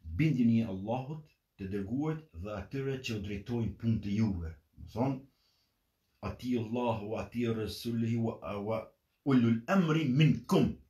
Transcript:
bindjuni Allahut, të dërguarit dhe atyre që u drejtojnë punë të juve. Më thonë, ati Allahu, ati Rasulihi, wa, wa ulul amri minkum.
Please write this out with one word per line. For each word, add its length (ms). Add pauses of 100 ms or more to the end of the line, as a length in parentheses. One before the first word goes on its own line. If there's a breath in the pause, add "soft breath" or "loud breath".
(180)
bindjuni 460
Allahut, 600 (340)
të 100
dërguarit 600
dhe 240
atyre 460
që 160
u 60
drejtojnë 520
punë 280
të 120
juve. 360 (240)
Më 160
thonë, 260 (1080)
ati 340
Allahu, 600
ati 300
Rasulihi, 680
wa, 200 (200)
wa 220 (460)
ulul 380
amri 420
minkum. 640 (200)